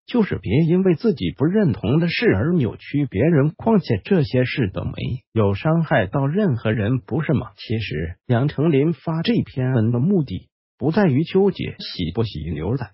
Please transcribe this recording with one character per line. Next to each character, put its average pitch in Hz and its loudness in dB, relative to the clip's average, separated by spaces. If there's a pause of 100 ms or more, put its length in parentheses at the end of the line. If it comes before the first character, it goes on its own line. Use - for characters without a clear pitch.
就 233 0
是 - -2
别 92 -4 (160)
因 185 2
为 180 4
自 220 0
己 90 -4
不 - -2
认 180 2
同 123 0
的 175 2
事 220 0
而 135 0
扭 131 0
曲 143 -4
别 92 -2
人， 156 4
况 226 2
且 107 -2
这 175 2
些 127 2
事 - -2
都 - -6
没 - -4 (420)
有 101 2
伤 160 0
害 123 2
到 135 -2
任 170 0
何 110 -2
人， 117 0
不 143 -4
是 151 -2
吗？ - -2
其 113 -4
实 85 -6 (100)
杨 123 2
丞 156 0
琳 151 2
发 165 -6
这 233 0 (100)
篇 131 -4
文 117 2
的 120 0
目 175 2
的 - -8 (300)
不 143 -2
在 202 2
于 147 2
纠 190 2
结 - -10
洗 80 -6
不 113 0
洗 80 -6
牛 82 -4
仔 - -8